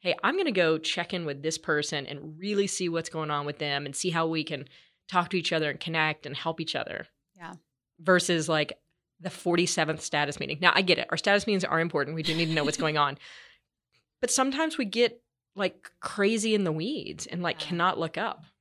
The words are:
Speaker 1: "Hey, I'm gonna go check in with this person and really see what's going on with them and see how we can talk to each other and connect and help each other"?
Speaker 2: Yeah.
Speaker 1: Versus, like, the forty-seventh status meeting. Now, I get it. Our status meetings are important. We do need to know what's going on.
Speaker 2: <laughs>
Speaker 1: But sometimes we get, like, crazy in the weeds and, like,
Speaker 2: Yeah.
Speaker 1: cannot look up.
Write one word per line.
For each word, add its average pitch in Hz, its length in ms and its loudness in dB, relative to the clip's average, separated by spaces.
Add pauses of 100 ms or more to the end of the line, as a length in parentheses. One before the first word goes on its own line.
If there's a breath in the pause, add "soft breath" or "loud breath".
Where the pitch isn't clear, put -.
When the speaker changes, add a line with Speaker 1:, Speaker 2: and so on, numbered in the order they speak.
Speaker 1:
"Hey, 180 140 0 (100)
I'm 254 120 2
gonna 359 160 2
go 165 260 4
check 208 360 -4
in 175 100 -4
with 143 180 -6
this 160 160 -2
person 147 480 -2
and 156 320 -12
really 202 280 2
see 180 220 -2
what's 165 200 -2
going 156 220 -4
on 147 160 -2
with 147 120 -6
them 143 280 -2
and 135 80 -10
see - 160 -2
how 165 160 2
we 160 180 0
can 151 220 -8 (420 soft breath)
talk 175 220 0
to 190 80 0
each 170 140 -2
other 156 180 2
and 143 100 -6
connect 156 460 -2
and 143 100 -8
help 165 240 -4
each - 140 -6
other"? - 320 -6 (300)
Speaker 2:
Yeah. 175 180 -14 (460)
Speaker 1:
Versus, 175 480 4
like, 151 300 0 (420)
the 147 100 -8
forty-seventh 170 720 2
status 147 380 -2
meeting. 143 200 -6
Now, 175 140 8
I 196 80 4
get 175 160 4
it. - 120 -2
Our 170 60 -2
status 202 300 2
meetings 196 180 2
are 165 160 0
important. 160 360 -2
We 160 80 -4
do 156 100 0
need 165 120 2
to 160 60 0
know 156 120 2
what's 147 120 0
going 156 220 0
on. 143 240 2
Speaker 2:
<laughs> - 60 -20 (920 loud breath)
Speaker 1:
But 247 100 0
sometimes 277 480 0
we 262 60 2
get, 226 360 0 (360)
like, 190 340 -4 (100)
crazy 214 540 2
in 208 100 4
the 170 80 2
weeds 175 540 -6
and, 180 160 -6
like, - 180 -2
Speaker 2:
Yeah. - 100 -6
Speaker 1:
cannot 175 280 2
look 160 180 -4
up. - 280 -6 (160)